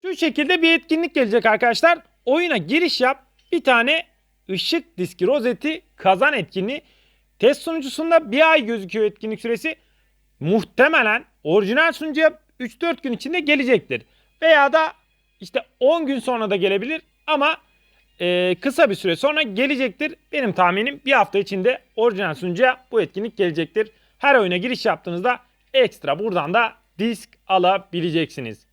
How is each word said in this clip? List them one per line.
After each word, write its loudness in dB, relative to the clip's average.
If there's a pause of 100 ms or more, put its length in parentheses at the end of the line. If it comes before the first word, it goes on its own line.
Şu -6
şekilde 0
bir 4
etkinlik -2
gelecek 0
arkadaşlar. 2 (260)
Oyuna 0
giriş -2
yap. 0 (280)
Bir -2
tane 2 (440)
ışık -6
diski -4
rozeti -2 (140)
kazan 2
etkinliği. -6 (580)
Test 2
sunucusunda -2
bir 4
ay 2
gözüküyor -4
etkinlik -6
süresi. -6 (640)
Muhtemelen 2 (180)
orijinal 2
sunucuya 0 (200)
üç -12
dört -4
gün -4
içinde -4
gelecektir. 0 (400)
Veya 4
da 0 (460)
işte -8 (160)
on 2
gün -2
sonra -4
da 0
gelebilir -2 (260)
ama, 0 (600)
e, 0
kısa 2
bir -2
süre -2
sonra 0
gelecektir. -4 (160)
Benim -2
tahminim 0
bir 0
hafta 2
içinde -2 (140)
orijinal -2
sunucuya -2
bu 2
etkinlik -6
gelecektir. -2 (260)
Her 4
oyuna 2
giriş -4
yaptığınızda -2 (340)
ekstra 0
buradan -2
da 2 (260)
disk -4 (180)
alabileceksiniz. -2